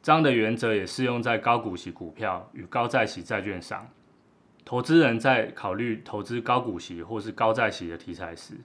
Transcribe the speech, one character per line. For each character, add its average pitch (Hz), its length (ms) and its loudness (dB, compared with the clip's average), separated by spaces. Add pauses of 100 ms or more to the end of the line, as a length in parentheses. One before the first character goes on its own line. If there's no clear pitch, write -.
这 160 100 4
样 160 80 6
的 147 120 6
原 110 240 2
则 113 180 0
也 98 100 0
适 127 200 -4
用 120 180 0
在 117 160 0
高 120 180 4
股 107 200 -4
息 85 160 -12
股 82 180 -12
票 92 420 -6
与 98 120 -16
高 120 240 -2
债 117 180 2
息 92 160 -10
债 104 180 -4
券 92 220 -6
上。 - 260 -12 (760)
投 123 180 -2
资 160 160 6
人 117 220 6
在 123 320 4
考 95 220 -4
虑 113 300 -4
投 104 160 -8
资 117 200 -6
高 123 200 2
股 101 200 -6
息 85 200 -12
或 101 200 -8
是 107 100 -10
高 113 220 2
债 113 180 2
息 90 160 -10
的 82 100 -8
题 87 160 -12
材 85 220 -10
时 - 200 -18 (100)